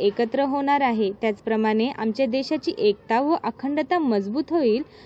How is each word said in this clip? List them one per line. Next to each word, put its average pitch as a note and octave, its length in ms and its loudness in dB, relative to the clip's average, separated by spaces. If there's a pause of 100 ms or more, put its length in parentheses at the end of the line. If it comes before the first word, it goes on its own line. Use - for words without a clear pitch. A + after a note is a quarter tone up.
एकत्र A#3 440 0
होणार C#4+ 360 0
आहे, A3 300 0 (100)
त्याचप्रमाणे A3 680 0
आमच्या A3 380 -2
देशाची C4 520 -2
एकता G#3+ 420 0
व D4+ 240 2
अखंडता C#4+ 540 -2
मजबूत A#3 540 0
होईल C4+ 300 2 (240)